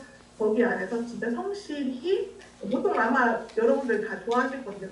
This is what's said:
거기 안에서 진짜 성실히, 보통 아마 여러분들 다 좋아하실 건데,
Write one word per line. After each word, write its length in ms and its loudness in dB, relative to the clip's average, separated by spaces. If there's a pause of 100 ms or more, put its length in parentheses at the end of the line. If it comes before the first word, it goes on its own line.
(380)
거기 240 4
안에서 440 0
진짜 240 -4
성실히, 1040 -2 (240)
보통 400 0
아마 420 4 (140)
여러분들 500 2
다 180 -6
좋아하실 380 0
건데, 300 -10